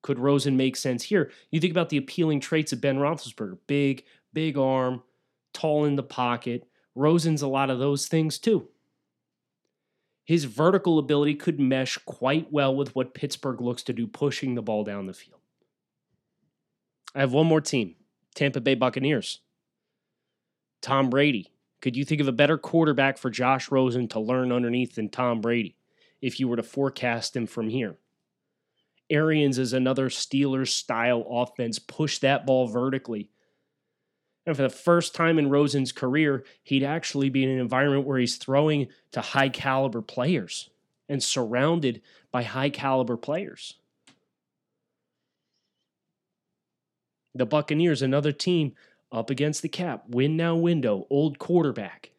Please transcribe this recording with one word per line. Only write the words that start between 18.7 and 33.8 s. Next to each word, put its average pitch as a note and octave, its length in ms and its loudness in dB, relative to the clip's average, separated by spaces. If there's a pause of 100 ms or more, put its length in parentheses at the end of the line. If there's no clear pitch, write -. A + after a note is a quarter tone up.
Buccaneers. B2+ 680 -2 (1400)
Tom C3+ 280 0
Brady. C3 420 2 (300)
Could B2+ 160 -2
you C#3 80 -2
think D3+ 160 -2
of C#3 60 2
a C3 60 -2
better C#3+ 240 4
quarterback C#3 600 2
for B2+ 120 -6
Josh B2+ 400 0
Rosen B2+ 400 2
to A2 100 -4
learn B2+ 320 -2
underneath B2 440 -2
than A2 140 -6
Tom A#2+ 320 -2
Brady A#2 340 -2 (460)
if B2+ 180 -6
you C3 80 0
were A#2+ 80 -2
to A#2 80 -4
forecast B2+ 720 -4
him A#2 120 -4
from A2 220 -6
here? A2 280 -6 (1120)
Arians D3+ 460 4
is B2+ 160 -2
another C3 360 2
Steelers-style B2+ 1160 0
offense. A#2+ 520 -2
Push - 400 -4
that C3+ 260 2
ball B2+ 220 2
vertically. B2 640 -4 (1120)